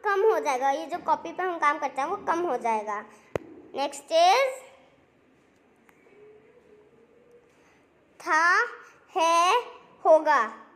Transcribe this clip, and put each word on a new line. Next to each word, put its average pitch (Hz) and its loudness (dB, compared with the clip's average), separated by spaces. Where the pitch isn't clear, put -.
कम 415 2
हो 339 2
जाएगा। 269 -2
ये 311 -4
जो 311 -10
कॉपी 320 -2
पर 359 -6
हम 349 -4
काम 311 0
करते 262 -6
हैं 285 -4
वो 381 -6
कम 339 0
हो 330 -2
जाएगा। 214 -4
नेक्स्ट - -8
इज 392 2
था, 339 2
है, 339 2
होगा। 302 2